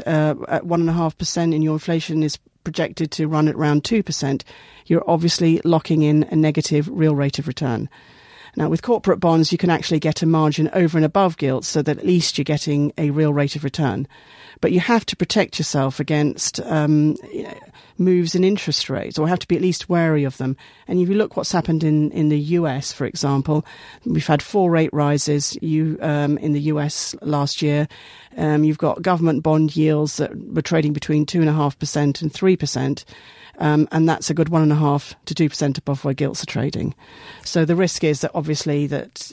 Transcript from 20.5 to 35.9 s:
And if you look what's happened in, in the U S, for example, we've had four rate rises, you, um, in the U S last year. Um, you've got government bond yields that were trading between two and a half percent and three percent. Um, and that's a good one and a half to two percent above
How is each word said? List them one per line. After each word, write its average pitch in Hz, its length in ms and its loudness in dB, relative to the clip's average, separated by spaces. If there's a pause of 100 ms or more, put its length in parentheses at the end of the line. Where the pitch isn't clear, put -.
And 180 140 0
if 175 80 2
you 196 80 2
look - 200 -2
what's - 160 -4
happened 160 300 0
in, 151 300 2
in 151 160 0
the 151 100 2
U 165 300 0
S, 135 240 -6
for - 120 -6
example, 147 640 -2 (380)
we've 160 220 -2
had 147 140 2
four 190 300 0
rate 160 220 2
rises, 147 680 0
you, 156 400 0
um, 147 380 0
in 156 140 -2
the 147 80 0
U 151 180 0
S - 440 -4
last 143 380 -2
year. 147 280 0 (480)
Um, 151 260 2
you've 156 160 2
got 165 240 -2
government 165 400 2
bond 156 340 2
yields 151 420 2
that - 180 -4
were - 260 -6
trading 151 300 0
between 151 340 0
two 175 140 0
and 156 80 4
a 151 40 2
half 147 260 0
percent 147 440 -2
and 151 100 -4
three 190 240 2
percent. 139 480 -4 (540)
Um, 151 340 4
and 160 160 4
that's - 220 -2
a 156 40 -2
good 156 140 0
one 160 140 2
and 151 100 4
a 147 40 2
half 143 380 0 (120)
to 156 80 -6
two 156 140 2
percent 139 300 -2
above 139 260 -4